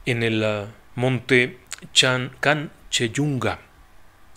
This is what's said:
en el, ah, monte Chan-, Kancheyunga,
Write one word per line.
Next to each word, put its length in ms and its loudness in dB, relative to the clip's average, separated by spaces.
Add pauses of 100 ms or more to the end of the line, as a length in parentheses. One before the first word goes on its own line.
en 160 0
el, 220 0
ah, 240 -2 (280)
monte 640 2 (340)
Chan-, 480 2
Kancheyunga, 1160 -2 (760)